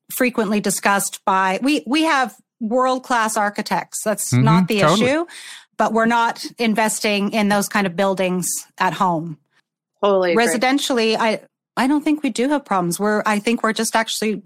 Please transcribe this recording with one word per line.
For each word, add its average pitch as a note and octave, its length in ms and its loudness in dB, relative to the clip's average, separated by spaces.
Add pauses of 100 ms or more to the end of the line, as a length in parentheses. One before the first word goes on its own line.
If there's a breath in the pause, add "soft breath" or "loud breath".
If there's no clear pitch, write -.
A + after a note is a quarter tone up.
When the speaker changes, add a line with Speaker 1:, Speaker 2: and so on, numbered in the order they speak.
(120)
Speaker 1:
frequently A3 480 0
discussed G3+ 640 -2
by, F#3+ 380 0
we, C4+ 240 0
we C#4+ 180 0
have C#4 320 0 (240)
world-class B3 760 0
architects. G#3 680 -4
That's - 300 -4
Speaker 2:
Mm-hmm. B2 100 4
Speaker 1:
not E3 240 4
the G#3+ 120 0
Speaker 2:
Totally. F#3+ 260 4
Speaker 1:
issue, D4+ 200 0 (520 loud breath)
but A3 160 0
we're A3+ 140 2
not A#3 360 0 (140)
investing G#3+ 760 0
in G#3 180 0
those G3+ 200 0
kind G3+ 160 0
of F3 100 -4
buildings F#3 520 0 (320)
at F#3 140 0
home. E3+ 440 -2 (680)
Speaker 3:
Totally F#3+ 280 4
agree. A3+ 140 4
Speaker 1:
Residentially, A#3+ 720 0
I, A3 240 0 (360)
I A#3 100 2
don't D4 160 2
think D4+ 200 0
we C4+ 80 0
do A#3+ 180 0
have - 160 0
problems. F3 340 -2
We're, G#3+ 280 0
I G#3+ 100 2
think A3+ 240 -2
we're A3 100 0
just A3 240 -2
actually A3 500 -2